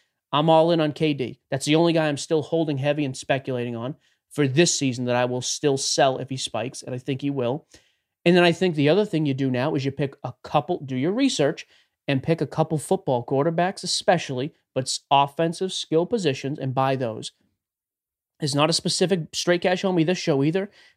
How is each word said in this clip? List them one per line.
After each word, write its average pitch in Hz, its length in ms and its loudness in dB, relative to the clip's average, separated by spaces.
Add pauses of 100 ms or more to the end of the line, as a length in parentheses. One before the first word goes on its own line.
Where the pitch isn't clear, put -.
(300)
I'm 151 200 2
all 160 200 6
in 165 100 4
on 151 120 0
K 156 220 0
D. 123 260 -6 (100)
That's 139 140 -4
the 147 120 2
only 170 180 4
guy 156 120 2
I'm 143 120 -2
still 156 240 -2
holding 160 340 -2
heavy 147 300 0
and 131 100 -6
speculating 127 580 -4
on 120 220 -8 (320)
for 147 180 0
this 156 320 2
season 127 280 -2
that 123 100 0
I 123 80 2
will 123 180 -2
still 139 360 -2
sell 135 400 2
if 131 100 -8
he 131 80 -6
spikes, 123 460 -8
and 127 120 -10
I 123 40 -8
think 131 240 -6
he 143 80 -2
will. 135 360 -2 (600)
And 180 100 6
then 175 80 6
I 170 80 4
think 170 220 0
the 147 160 4
other 202 160 4
thing 156 180 0
you 139 100 0
do 135 160 -2
now 127 240 0
is 135 120 -2
you 139 40 -2
pick 139 320 -6
a 131 120 -10 (100)
couple, 160 360 -2
do 135 160 -8
your 143 160 0
research, 208 540 0 (400)
and 135 160 0
pick 165 200 0
a 139 40 -2
couple 156 300 -2
football 143 480 -2
quarterbacks 170 580 0
especially, 160 680 0 (220)
but 131 100 -2
s-, - 160 -6 (100)
offensive 165 640 2
skill 160 340 0
positions, 156 520 -2
and 131 160 -4
buy 135 200 2
those. 123 380 -6 (1080)
It's 139 140 -4
not 151 160 4
a 165 40 2
specific 175 600 -2
Straight 175 280 2
Cash 185 200 0
Homie 180 240 2
this 180 120 0
show 139 240 2
either, 185 280 0 (260)